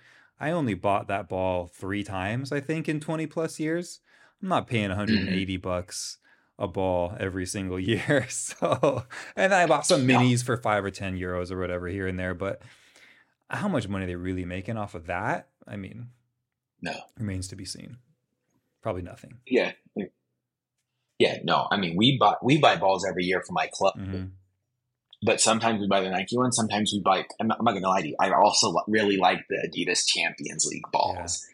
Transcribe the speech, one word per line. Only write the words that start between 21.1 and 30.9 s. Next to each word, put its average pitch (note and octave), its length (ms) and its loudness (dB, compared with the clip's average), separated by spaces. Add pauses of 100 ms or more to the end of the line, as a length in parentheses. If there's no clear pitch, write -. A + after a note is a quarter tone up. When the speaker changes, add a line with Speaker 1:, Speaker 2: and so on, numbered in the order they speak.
Speaker 2:
Yeah, G2 240 4
no. D#2 280 2
I G2 60 2
mean, E2+ 180 -2
we A#2+ 220 6
buy, G#2 240 6
we C3+ 160 4
buy A#2+ 180 6
balls F#2+ 320 2
every F2+ 160 -2
year F2+ 220 0
for F#2 80 -10
my D#2+ 180 0
club. F#2+ 260 2
Speaker 1:
Mm-hmm. F#2+ 280 -6 (1000)
Speaker 2:
But A2 140 2
sometimes A2 400 2
we G2+ 80 -2
buy G2 140 4
the F#2+ 80 -2
Nike F#2+ 280 -2
ones. B2+ 200 2
Sometimes G#2+ 340 0
we G2+ 80 -2
buy, F#2 260 2 (140)
I'm A2 80 0
not, - 120 0
I'm A2 60 0
not A#2 80 4
gonna F#2 140 -2
lie F#2+ 140 4
to D#2+ 80 -4
you, C3 100 -6
I F#2+ 120 4
also G2 400 6
li-, E2 160 2
really G#2 280 2
like F#2 320 2
the F#2+ 80 -2 (140)
Adidas E2+ 360 -2
Champions - 600 -2
League - 260 -6